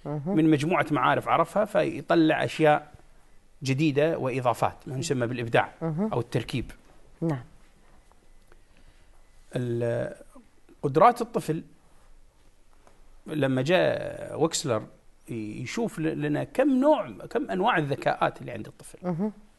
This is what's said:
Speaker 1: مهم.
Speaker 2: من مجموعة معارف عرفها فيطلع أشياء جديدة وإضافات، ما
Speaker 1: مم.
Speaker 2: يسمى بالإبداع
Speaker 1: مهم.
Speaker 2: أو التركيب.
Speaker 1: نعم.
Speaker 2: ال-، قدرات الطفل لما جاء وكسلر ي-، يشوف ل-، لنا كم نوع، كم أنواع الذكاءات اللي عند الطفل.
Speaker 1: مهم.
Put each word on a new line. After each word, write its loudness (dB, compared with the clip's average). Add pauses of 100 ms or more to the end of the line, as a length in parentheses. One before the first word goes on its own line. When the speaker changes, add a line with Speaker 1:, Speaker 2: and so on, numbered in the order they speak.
Speaker 1:
مهم. -4
Speaker 2:
من 6
مجموعة 2
معارف 2
عرفها 2
فيطلع 2
أشياء 2 (680)
جديدة 2
وإضافات، -2
ما -8
Speaker 1:
مم. -6
Speaker 2:
يسمى -2
بالإبداع 0 (100)
Speaker 1:
مهم. -4
Speaker 2:
أو -2
التركيب. -4 (500)
Speaker 1:
نعم. -2 (2000)
Speaker 2:
ال-، -4 (680)
قدرات 4
الطفل -4 (1600)
لما 0
جاء -2
وكسلر -2 (440)
ي-، -8
يشوف -6
ل-، -4
لنا -2
كم 2
نوع، 2 (200)
كم -4
أنواع 0
الذكاءات -2
اللي -12
عند -10
الطفل. -20
Speaker 1:
مهم. -4 (260)